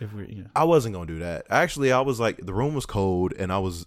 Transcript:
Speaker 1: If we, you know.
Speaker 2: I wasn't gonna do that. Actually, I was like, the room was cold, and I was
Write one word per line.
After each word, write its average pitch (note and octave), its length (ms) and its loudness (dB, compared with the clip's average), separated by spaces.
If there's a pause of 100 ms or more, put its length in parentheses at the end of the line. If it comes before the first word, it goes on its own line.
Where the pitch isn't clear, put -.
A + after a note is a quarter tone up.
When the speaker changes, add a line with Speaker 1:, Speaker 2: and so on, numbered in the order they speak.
Speaker 1:
If G#2+ 120 -10
we, G#2 140 -10
you G2+ 160 -12
know. G2+ 140 -18
Speaker 2:
I D3+ 80 4
wasn't C3+ 320 4
gonna E2+ 100 -8
do D#2+ 140 -6
that. E2+ 280 -6
Actually, C#3 440 2
I B2+ 80 4
was C3 180 0
like, A2+ 260 0
the F#2+ 80 -6
room C3+ 220 0
was C3+ 100 -4
cold, F#2 500 2
and F#2 180 -4
I G2 60 0
was F2+ 280 -4